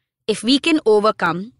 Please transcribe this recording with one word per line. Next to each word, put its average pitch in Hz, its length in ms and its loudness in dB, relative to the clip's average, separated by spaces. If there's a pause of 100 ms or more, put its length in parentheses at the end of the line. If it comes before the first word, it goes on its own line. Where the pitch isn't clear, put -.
(280)
if 214 160 -4
we 262 160 2
can 320 260 0
overcome 208 760 0